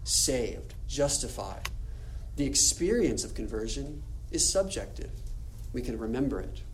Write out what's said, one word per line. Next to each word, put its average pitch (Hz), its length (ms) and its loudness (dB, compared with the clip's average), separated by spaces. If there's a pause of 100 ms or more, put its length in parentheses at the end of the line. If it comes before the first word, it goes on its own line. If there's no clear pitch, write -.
saved, - 680 2 (120)
justified, 110 800 0 (680)
the 143 100 2
experience 175 800 4
of - 100 -6
conversion 113 720 -2 (260)
is - 180 4
subjective. - 640 0 (640)
We 123 100 -2
can 113 160 -2
remember 113 400 2
it - 240 -4 (120)